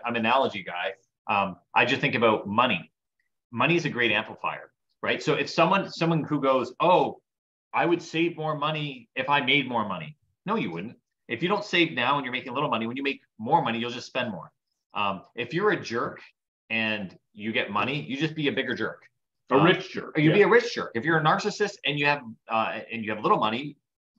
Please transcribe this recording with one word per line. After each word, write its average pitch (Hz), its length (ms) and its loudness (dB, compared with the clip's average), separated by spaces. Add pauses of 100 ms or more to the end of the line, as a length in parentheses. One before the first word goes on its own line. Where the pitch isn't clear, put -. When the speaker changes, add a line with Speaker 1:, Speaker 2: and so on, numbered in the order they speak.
Speaker 1:
I'm 117 100 -4
an - 20 -4
analogy 113 460 0
guy. 90 300 -8 (340)
Um, 98 300 0 (180)
I 120 120 4
just 131 140 0
think 131 140 0
about 113 320 4
money. 101 460 0 (580)
Money 135 260 2
is 151 100 0
a - 20 -2
great 117 240 2
amplifier, 104 580 -4 (320)
right? 104 200 -2
So 143 120 0
if 139 140 -2
someone, 180 420 2
someone 165 320 0
who 139 180 -2
goes, 131 400 2
"Oh, 156 420 4 (500)
I 131 140 0
would 170 160 0
save 165 340 -2
more 156 200 -4
money 147 600 -6
if 131 140 -4
I 143 100 4
made 135 280 2
more 117 200 -2
money." 80 280 -8 (280)
No, 208 120 -2
you 127 140 -4
wouldn't. 90 260 -10 (320)
If 120 140 -6
you 175 60 0
don't 202 160 0
save 165 280 0
now 123 240 0
and 135 80 -4
you're 123 80 -8
making 127 180 -8
a 120 40 -10
little 147 140 -2
money, 113 180 -2
when 120 100 -6
you 139 60 -6
make 139 200 -4 (160)
more 143 240 2
money, 117 160 -2
you'll 120 120 -4
just 123 160 -10
spend 127 240 -6
more. 87 220 -12 (400)
Um, 101 300 -4 (120)
if 120 200 -8
you're 202 160 2
a 151 100 0
jerk 117 400 -6 (480)
and 110 480 -2 (160)
you 107 200 -6
get 110 180 -2
money, 113 320 -2
you 131 140 -10
just 151 180 -4
be 156 140 -2
a 123 40 2
bigger 127 220 -2
jerk. 98 340 -6 (420)
Speaker 2:
A 127 60 6
Speaker 1:
Um, 147 80 8
Speaker 2:
rich - 260 4
jerk, - 260 -10
Speaker 1:
or 156 40 4
you 156 100 8
be 196 100 8
Speaker 2:
yeah. 196 60 8
Speaker 1:
a - 20 2
rich 233 260 6
jerk. - 200 -6
If 120 100 -2
you're 160 140 4
a 151 60 2
narcissist 196 640 0
and 147 120 0
you 147 80 0
have, 143 160 2 (260)
uh, 110 320 0 (120)
and 117 120 -6
you 104 80 -4
have 110 100 -4
little 185 160 2
money, 127 380 -2 (420)